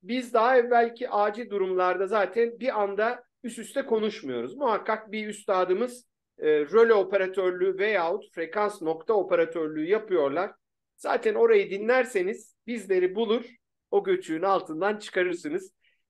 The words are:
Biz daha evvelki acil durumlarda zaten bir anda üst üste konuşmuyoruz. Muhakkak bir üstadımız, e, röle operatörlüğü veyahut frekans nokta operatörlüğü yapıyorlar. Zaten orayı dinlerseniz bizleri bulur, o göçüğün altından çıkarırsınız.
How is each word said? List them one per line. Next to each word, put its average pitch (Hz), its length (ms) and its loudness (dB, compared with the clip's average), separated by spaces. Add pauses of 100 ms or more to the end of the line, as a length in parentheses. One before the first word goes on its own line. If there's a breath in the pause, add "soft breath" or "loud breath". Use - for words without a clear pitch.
Biz 240 320 -4
daha 240 240 6
evvelki 233 520 2
acil 208 400 -2
durumlarda 185 560 0
zaten 220 540 0
bir 220 220 -2
anda 208 420 -2 (180)
üst 233 160 -12
üste - 280 -6
konuşmuyoruz. 185 720 -4
Muhakkak 220 560 -2
bir 214 140 -8
üstadımız, 202 800 -2 (320)
e, - 80 -6
röle 156 480 4
operatörlüğü 190 840 0
veyahut 196 560 -2
frekans 202 480 -4
nokta 160 320 -2
operatörlüğü 165 760 0
yapıyorlar. 185 640 0 (440)
Zaten 220 380 -2
orayı 220 360 4
dinlerseniz 214 840 -2 (120)
bizleri 190 480 -2
bulur, 226 300 0 (460)
o 196 140 2
göçüğün 180 380 -2
altından 190 560 -2
çıkarırsınız. 180 760 -4 (380)